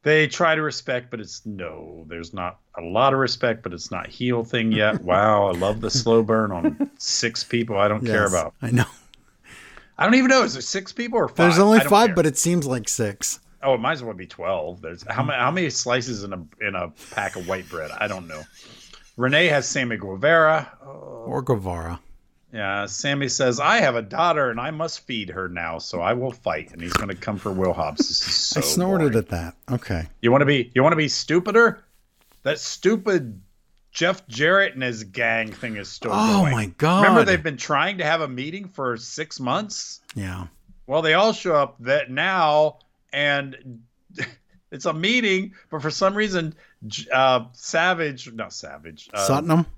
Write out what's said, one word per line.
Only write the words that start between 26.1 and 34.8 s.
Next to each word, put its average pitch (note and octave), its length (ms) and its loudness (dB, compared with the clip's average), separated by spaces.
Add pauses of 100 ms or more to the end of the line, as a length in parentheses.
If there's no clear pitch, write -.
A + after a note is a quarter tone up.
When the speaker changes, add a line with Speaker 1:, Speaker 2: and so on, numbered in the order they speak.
Speaker 1:
will B2+ 180 -4
fight." D#2+ 400 -6
And - 100 -16
he's F2 120 -8
gonna G2 200 -4
come G#2 240 -8
for G2 140 -6
Will F#2 220 0
Hobbs. D2 340 -2
This - 140 -2
is - 40 -4
Speaker 2:
<laughs> - 300 -2
I D3+ 40 0
Speaker 1:
so - 60 -2
Speaker 2:
snorted F3 460 2
Speaker 1:
boring. A2+ 120 2
Speaker 2:
at - 60 -14
that. E2+ 240 -6 (160)
Okay. E2+ 380 -4 (140)
Speaker 1:
You A#2+ 100 4
wanna C#3+ 140 6
be, C#3 280 2
you B2+ 80 6
wanna D#3+ 140 6
be D3+ 120 0
stupider? G3 760 2 (580)
That D3+ 160 -2
stupid F3 840 0 (520)
Jeff F3+ 340 -2
Jarrett D#3 480 2
and C3 80 -6